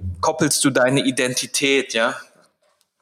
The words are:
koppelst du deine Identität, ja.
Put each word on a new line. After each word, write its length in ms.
koppelst 440
du 40
deine 360
Identität, 880
ja. 220